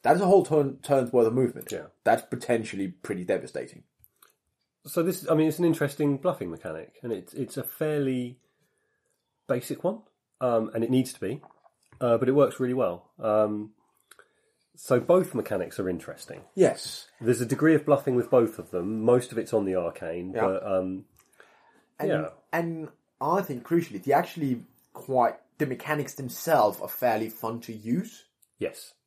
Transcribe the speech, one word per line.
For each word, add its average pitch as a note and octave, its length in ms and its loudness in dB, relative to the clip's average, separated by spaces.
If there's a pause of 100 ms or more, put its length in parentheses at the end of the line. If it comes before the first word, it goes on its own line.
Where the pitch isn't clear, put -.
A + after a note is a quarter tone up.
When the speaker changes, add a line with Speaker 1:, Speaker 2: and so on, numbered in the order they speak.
Speaker 1:
that C#3+ 140 6
is F#3 60 0
a F#3+ 40 2
whole F#3 180 8
turn, C#3 380 2
turn's C3 300 2
worth A#2+ 140 6
of A2+ 80 0
movement. - 380 -2
Speaker 2:
Yeah. E2+ 140 -8 (180)
Speaker 1:
That's A2+ 180 4
potentially A2 680 -2
pretty F2+ 360 -8
devastating. - 600 -6 (1000)
Speaker 2:
So E3 180 -2
this, - 260 -2
I E3 60 2
mean, D#3 140 4
it's D3+ 100 -2
an F3 60 2
interesting D3 540 0
bluffing C3+ 320 -4
mechanic, D#2+ 520 -10
and A#2 100 -6
it's, F#2 220 -8
it's C3 220 -8
a B2 80 -6
fairly C3 720 -4 (1080)
basic B2+ 340 -4
one, G#3+ 180 -2 (400)
um, A#2 340 2
and A2+ 100 0
it A#2+ 60 -2
needs B2+ 220 2
to - 80 -18
be, A2+ 200 -6 (600)
uh, A#2 180 4
but B2+ 100 2
it C3+ 40 4
works C#3 280 4
really B2+ 140 0
well. F#2 360 -2 (100)
Um, G#2+ 500 0 (1040)
so B2 240 2
both F3+ 340 4
mechanics G2 460 -4
are F#2 80 -2
interesting. - 540 -10 (120)
Speaker 1:
Yes. - 540 0 (120)
Speaker 2:
There's A#2 200 2
a A#2+ 60 0
degree D3 280 4
of D3 120 2
bluffing C#3 280 2
with A#2+ 160 0
both A#2 280 4
of - 120 -14
them. G2+ 320 -4
Most A#2+ 300 4
of A2+ 60 -4
it's - 160 -6
on G2+ 100 2
the F#2+ 100 -2
arcane, F2 600 -6
Speaker 1:
Yeah. A2 80 -2
Speaker 2:
but, F#2+ 240 -2
um, F#2+ 380 -2 (920)
Speaker 1:
And, D3+ 100 -4
Speaker 2:
yeah. E2+ 200 -2 (240)
Speaker 1:
and E3 360 -4 (320)
I E3 200 0
think C#3+ 240 -8
crucially, E3 380 0
the C#3 100 0
actually C#3+ 500 0 (300)
quite, - 440 0 (220)
the D3 80 0
mechanics C#3+ 480 -4
themselves A#2+ 680 0
are G2 80 -8
fairly A2+ 420 -2
fun A#2 320 -8
to A#2 100 -14
use. A#2 520 -6 (340)
Speaker 2:
Yes. - 340 -8 (140)